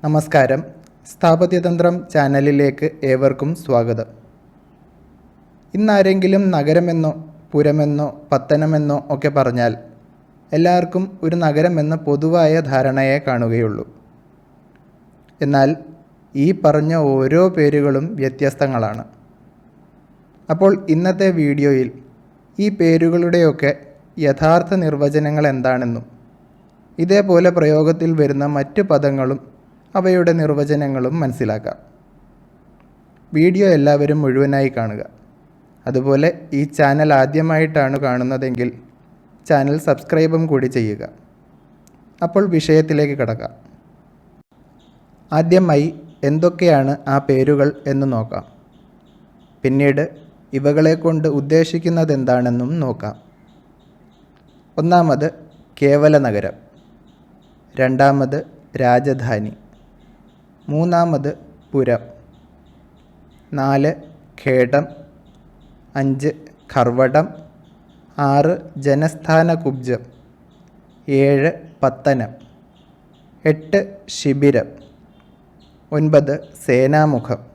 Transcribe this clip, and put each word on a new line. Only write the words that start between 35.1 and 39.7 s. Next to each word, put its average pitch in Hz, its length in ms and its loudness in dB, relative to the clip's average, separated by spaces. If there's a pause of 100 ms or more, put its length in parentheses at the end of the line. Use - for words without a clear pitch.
അതുപോലെ 139 420 0 (300)
ഈ - 20 0 (160)
ചാനൽ 151 340 2 (100)
ആദ്യമായിട്ടാണ് 156 840 0
കാണുന്നതെങ്കിൽ 127 640 -4 (800)
ചാനൽ 143 280 2 (100)